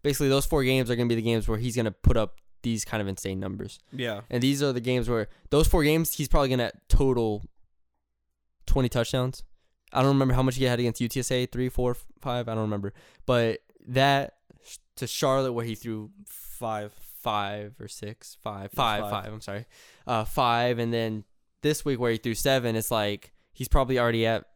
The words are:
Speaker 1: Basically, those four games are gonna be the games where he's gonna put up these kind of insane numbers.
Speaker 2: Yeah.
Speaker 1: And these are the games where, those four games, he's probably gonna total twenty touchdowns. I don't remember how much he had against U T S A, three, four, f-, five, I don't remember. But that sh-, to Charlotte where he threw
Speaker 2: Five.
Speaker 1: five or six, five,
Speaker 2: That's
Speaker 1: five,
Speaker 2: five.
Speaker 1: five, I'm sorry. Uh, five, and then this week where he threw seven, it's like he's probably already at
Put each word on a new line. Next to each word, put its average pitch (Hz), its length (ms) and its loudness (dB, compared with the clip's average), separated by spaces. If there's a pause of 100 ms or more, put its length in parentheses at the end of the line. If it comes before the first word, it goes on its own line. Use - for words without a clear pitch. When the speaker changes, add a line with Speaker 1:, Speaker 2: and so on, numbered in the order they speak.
Speaker 1:
Basically, 143 280 0
those 139 160 4
four 143 180 2
games 127 260 2
are 120 60 2
gonna 120 120 2
be 117 60 2
the 113 80 0
games 113 240 2
where 110 120 0
he's 117 180 -2
gonna 113 160 0
put 117 240 4
up 110 240 0 (220)
these 113 220 -2
kind 110 160 -4
of 101 60 -4
insane 95 320 -6
numbers. 98 400 -8 (140)
Speaker 2:
Yeah. 117 360 -6
Speaker 1:
And 123 140 0
these 139 200 2
are 143 100 0
the 123 80 -2
games 123 280 0
where, 117 200 -2 (220)
those 147 180 6
four 165 160 4
games, 160 300 2
he's 147 140 -4
probably 143 200 4
gonna 127 240 0 (160)
total 117 560 4 (1200)
twenty 131 220 4
touchdowns. 127 540 -2 (500)
I 131 80 0
don't 139 140 6
remember 131 200 4
how 127 80 4
much 127 140 0
he 131 80 0
had 120 160 0
against 117 200 -2
U 120 80 0
T 131 120 -4
S 123 100 -6
A, 127 160 0
three, 127 220 -4
four, 123 240 -2
f-, - 120 -8 (160)
five, 123 280 -6
I 113 60 -6
don't 110 100 -2
remember. 101 280 -4 (320)
But 117 360 2 (260)
that 139 480 2 (300)
sh-, - 140 -20 (180)
to 127 100 -6
Charlotte 135 460 0
where 117 120 -4
he 113 120 -6
threw 110 340 -10 (160)
Speaker 2:
Five. 107 680 -8
Speaker 1:
five 104 880 -6
or 104 80 -14
six, - 540 -14
five, 101 200 -8
Speaker 2:
That's 98 120 -12
Speaker 1:
five, 110 280 0
Speaker 2:
five. 104 80 -6
Speaker 1:
five, 104 220 -6
I'm 110 80 -14
sorry. 104 260 -10 (400)
Uh, 113 180 -2
five, 120 560 0
and 117 120 -2
then 110 320 -2 (380)
this 147 220 0
week 131 160 -2
where 120 100 2
he 113 80 0
threw 117 160 -4
seven, 123 400 0
it's 110 160 -2
like 104 420 -4 (200)
he's - 160 -8
probably 131 300 2
already 117 280 2
at 113 180 0 (120)